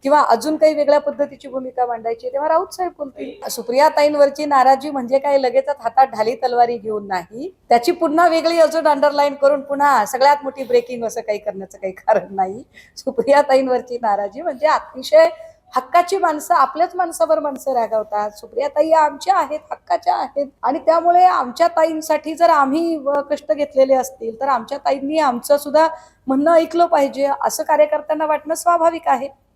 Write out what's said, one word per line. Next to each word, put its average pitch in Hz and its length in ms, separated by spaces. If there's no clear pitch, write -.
किंवा 285 180
अजून 247 360
काही 311 160
वेगळ्या 294 260
पद्धतीची 285 480
भूमिका 254 380
मांडायची 233 420
आहे, 247 60
तेव्हा 285 160
राऊत 339 180
साहेब 359 300
बोलतील. 269 520
सुप्रिया 247 400
ताईंवरची 294 560
नाराजी 269 440
म्हणजे 269 300
काय, 277 180
लगेचच 269 420
हातात 254 280
ढाली 220 280
तलवारी 240 420
घेऊन 208 300
नाही, 214 480
त्याची 233 220
पुन्हा 330 360
वेगळी 330 320
अजून 311 280
अंडरलाईन 285 480
करून 277 260
पुन्हा 277 440
सगळ्यात 277 380
मोठी 269 200
ब्रेकिंग 240 400
असं 220 180
काही 214 160
करण्याचं 196 400
काही 190 160
कारण 196 420
नाही. 196 280
सुप्रिया 277 440
ताईंवरची 254 600
नाराजी 202 400
म्हणजे 294 260
अतिशय 302 580
हक्काची 349 420
माणसं, 330 360
आपल्याच 311 420
माणसावर 330 440
माणसं 277 340
रागावतात. 214 580
सुप्रिया 262 360
ताई 302 200
या 320 120
आमच्या 302 360
आहेत, 302 240
हक्काच्या - 440
आहेत - 320
आणि 269 160
त्यामुळे 349 460
आमच्या 330 420
ताईंसाठी 320 680
जर 339 140
आम्ही, 311 580
अ, 285 140
कष्ट 285 300
घेतलेले 285 440
असतील, 226 460
तर 277 60
आमच्या 254 300
ताईंनी 277 420
आमचं 277 380
सुद्धा 294 300
म्हणणं 285 260
ऐकलं 330 320
पाहिजे, 277 440
असं - 220
कार्यकर्त्यांना 302 600
वाटणं 302 280
स्वाभाविक 330 520
आहे. 262 500